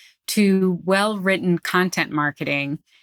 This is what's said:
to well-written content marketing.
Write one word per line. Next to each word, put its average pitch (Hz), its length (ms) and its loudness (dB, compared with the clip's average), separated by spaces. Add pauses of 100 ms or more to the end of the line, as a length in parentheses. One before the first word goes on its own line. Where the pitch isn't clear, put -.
(260)
to 190 580 2
well-written 190 760 0
content 180 500 -2
marketing. 143 720 -4 (220)